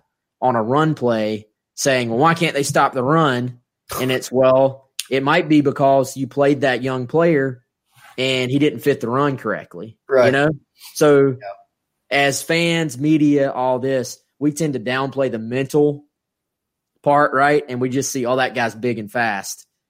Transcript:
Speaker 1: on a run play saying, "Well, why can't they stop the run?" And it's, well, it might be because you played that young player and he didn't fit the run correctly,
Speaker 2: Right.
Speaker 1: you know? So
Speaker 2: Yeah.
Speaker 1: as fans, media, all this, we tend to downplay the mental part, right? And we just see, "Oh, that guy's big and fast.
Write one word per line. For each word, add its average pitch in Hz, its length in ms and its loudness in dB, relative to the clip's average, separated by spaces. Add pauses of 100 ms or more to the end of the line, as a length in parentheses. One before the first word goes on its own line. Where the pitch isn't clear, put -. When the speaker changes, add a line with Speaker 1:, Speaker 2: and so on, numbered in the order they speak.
(420)
Speaker 1:
on 123 140 0
a 117 60 0
run 147 320 0
play 110 540 -2 (260)
saying, 127 360 -2
"Well, 113 100 -2
why 160 160 4
can't 165 180 -2
they 143 100 -2
stop 139 300 0
the 135 100 -2
run?" 127 580 0 (380)
And 131 120 -2
it's, - 200 -4
well, 131 580 2 (200)
it 135 140 -2
might 156 260 2
be 151 120 6
because 135 560 2
you 135 100 -6
played 143 340 0
that 127 220 0
young 127 240 -4
player 143 560 0 (540)
and 127 340 -2
he 139 80 0
didn't 147 220 2
fit 135 180 0
the 113 100 -6
run 135 280 -2
correctly, 104 600 -10 (120)
Speaker 2:
Right. 131 160 4
Speaker 1:
you 127 80 4
know? 143 160 2 (460)
So 143 340 6
Speaker 2:
Yeah. 127 60 -4 (760)
Speaker 1:
as 139 320 0
fans, 165 560 -2
media, 147 520 2
all 127 280 -2
this, 131 400 -4 (200)
we 147 120 0
tend 147 220 -4
to 127 60 -6
downplay 131 520 -2
the 113 80 -6
mental 135 640 0 (1000)
part, 143 320 2
right? 143 360 2
And 123 120 -6
we 131 80 -2
just 131 220 -4
see, 131 140 -4
"Oh, 123 100 0
that 127 180 0
guy's 113 220 -4
big 113 240 -4
and 104 120 -12
fast. 110 540 -6 (240)